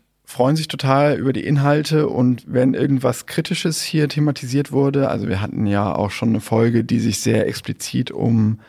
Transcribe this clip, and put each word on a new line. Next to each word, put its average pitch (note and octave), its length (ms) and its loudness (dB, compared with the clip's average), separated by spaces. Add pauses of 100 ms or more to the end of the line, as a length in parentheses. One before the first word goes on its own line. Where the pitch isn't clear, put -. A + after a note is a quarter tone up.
(260)
freuen C3 300 2
sich D#3 120 -4
total C#3 500 2
über C3 160 0
die A2+ 120 -4
Inhalte. D3 640 2
Und B2 400 0
wenn B2+ 260 2
irgendwas C3 520 0
Kritisches E3 580 -4
hier D3+ 260 0
thematisiert C#3+ 640 -2
wurde, C#3 380 2
also G#2 180 -2
wir F#2+ 140 -2
hatten G#2+ 260 -2
ja G2+ 260 0
auch G2+ 180 -2
schon - 180 -2
eine A2 120 0
Folge, A#2 420 2
die A#2 160 0
sich A2 200 -2
sehr A2+ 280 0
explizit - 640 -6
um A2 580 0